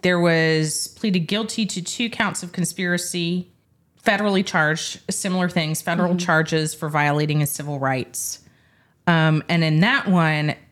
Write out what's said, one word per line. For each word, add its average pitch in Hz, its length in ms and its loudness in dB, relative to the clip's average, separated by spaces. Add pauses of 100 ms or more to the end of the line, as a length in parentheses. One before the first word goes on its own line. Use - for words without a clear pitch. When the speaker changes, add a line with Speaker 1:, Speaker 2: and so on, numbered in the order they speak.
Speaker 1:
there 180 180 2
was 160 680 2
pleaded 185 320 -2
guilty 214 460 -4
to 180 160 -6
two 233 280 -6
counts 214 320 -4
of 175 100 -12
conspiracy, 175 1000 -4 (540)
federally 202 400 2
charged, 156 560 -2 (100)
similar 185 380 -2
things, 160 340 -2
federal 180 280 0
Speaker 2:
Mm-hmm. 180 80 0
Speaker 1:
charges 160 560 0
for 160 140 -8
violating 147 520 0
his 143 100 0
civil 147 280 -8
rights. - 600 -4 (680)
Um, 160 420 4
and 165 160 2
in 156 160 4
that 240 280 2
one, 156 460 2 (180)